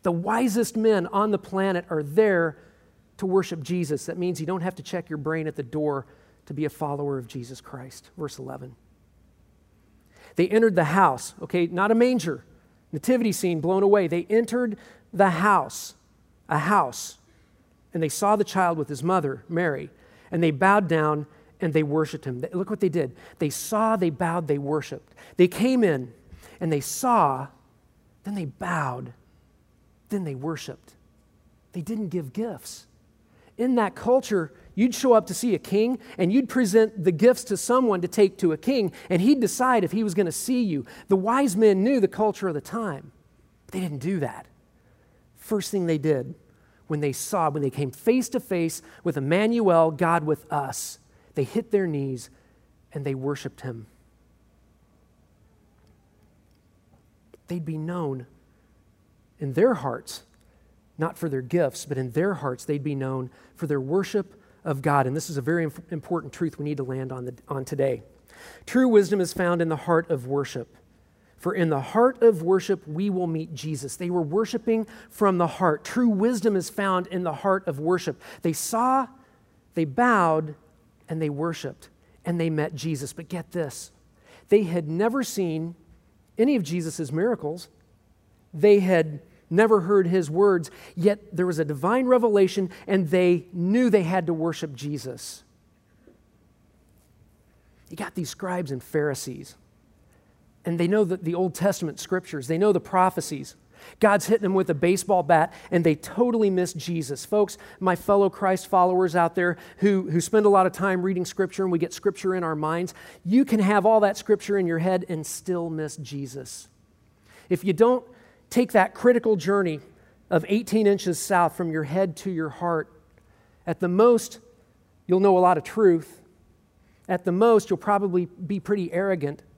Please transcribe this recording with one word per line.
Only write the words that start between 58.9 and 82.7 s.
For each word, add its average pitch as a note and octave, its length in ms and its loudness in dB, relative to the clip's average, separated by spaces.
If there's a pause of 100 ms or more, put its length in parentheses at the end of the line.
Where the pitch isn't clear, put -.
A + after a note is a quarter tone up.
in C#3 140 -6
their G#3+ 220 4
hearts, - 480 -10 (760)
not D#3+ 200 -4
for E3 120 -6
their C3+ 120 -4
gifts, C#3+ 440 -2
but C#3+ 120 -6
in C3 140 -6
their F3 240 0
hearts, B2+ 300 -6
they'd D3 180 -4
be D3 120 -4
known C3 340 -6 (260)
for E3+ 120 -8
their C#3+ 120 -2
worship F#3 600 -4 (240)
of C#3 160 -4
God. C#3+ 260 4
And C3 80 -4
this D#3 140 -6
is D3 80 -6
a C#3 40 -6
very E3 220 0
inf-, D3+ 160 -6 (120)
important D#3 420 -8
truth D#3+ 260 -6
we D3 60 -6
need D3 120 -6
to C#3 60 -6
land C3 300 -8
on, B2+ 100 -10
the, B2 100 -10 (140)
on C3+ 160 -6
today. C3+ 400 -2 (640)
True B3+ 240 4
wisdom G3+ 320 6
is E3+ 100 -2
found F3 300 0
in E3 80 0
the D#3 80 -2
heart E3 340 2
of B2+ 160 -4
worship. C3+ 480 -6 (640)
For - 160 -4
in E3+ 160 0
the C#3+ 100 0
heart A#3+ 420 2
of A3 200 6
worship, F#3 440 0
we E3 240 -4
will F3+ 180 -2
meet D#3+ 260 -6
Jesus. C#3+ 420 -8
They F3+ 140 -6
were F3+ 120 0
worshiping A3 680 -2 (220)
from G3 280 2
the E3+ 100 2
heart. D#3+ 380 0
True B3 240 2
wisdom G#3 480 2
is E3+ 120 -4
found F#3 380 -2
in F3+ 160 -6
the E3 80 -2
heart F#3+ 340 -2
of C#3+ 140 -4
worship. E3+ 420 -2 (200)
They E3+ 100 -2
saw, B3 560 0 (680)
they E3 100 0
bowed, D#3+ 720 2 (520)
and D#3+ 140 -6
they D#3 80 -2
worshiped, D3+ 600 -8 (360)
and F3 140 -4
they E3 100 0
met D#3 260 -4